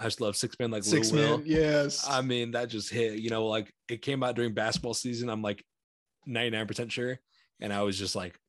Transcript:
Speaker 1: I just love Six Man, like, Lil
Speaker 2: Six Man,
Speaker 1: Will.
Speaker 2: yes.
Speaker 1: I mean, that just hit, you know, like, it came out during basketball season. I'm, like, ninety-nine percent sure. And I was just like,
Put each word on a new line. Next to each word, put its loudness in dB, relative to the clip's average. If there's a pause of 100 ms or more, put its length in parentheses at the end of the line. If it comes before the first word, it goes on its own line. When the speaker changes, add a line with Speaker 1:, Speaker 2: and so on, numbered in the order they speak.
Speaker 1:
I -4
just -2
love 0
Six -4
Man, 0
like, -4
Lil 0
Speaker 2:
Six 4
Man, 6 (100)
Speaker 1:
Will. -8
Speaker 2:
yes. 4
Speaker 1:
I 2
mean, 0
that -2
just -6
hit, 0
you -2
know, 2
like, -2 (140)
it -6
came 0
out 0
during 0
basketball 0
season. -4
I'm, -4
like, -2 (640)
ninety-nine 0
percent -6
sure. -4 (420)
And -4
I 0
was 0
just -4
like, -6 (100)